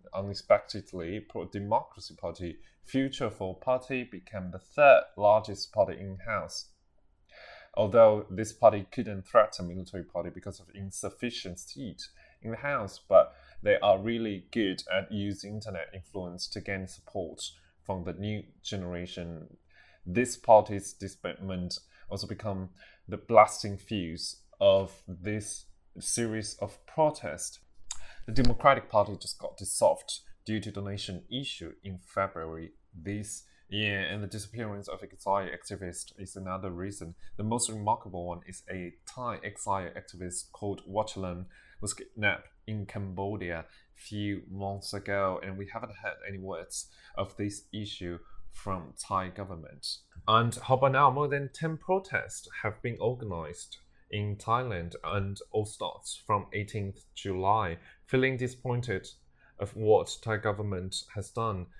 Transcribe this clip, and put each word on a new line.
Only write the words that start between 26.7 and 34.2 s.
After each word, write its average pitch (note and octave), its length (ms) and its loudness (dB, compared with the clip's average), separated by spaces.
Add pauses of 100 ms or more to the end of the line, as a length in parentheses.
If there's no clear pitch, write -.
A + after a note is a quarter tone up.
protests. - 760 -2 (680)
The A2+ 40 -6
Democratic B2 560 8
Party G2+ 320 2
just - 180 -12
got - 200 -12
dissolved - 600 2 (260)
due A2 160 -2
to G#2 100 -8
donation G2 580 -8
issue B2 440 -8 (100)
in F#2+ 140 -8
February E2 760 -6 (240)
this G2+ 480 -8 (240)
year, G2+ 320 0
and G2 240 -4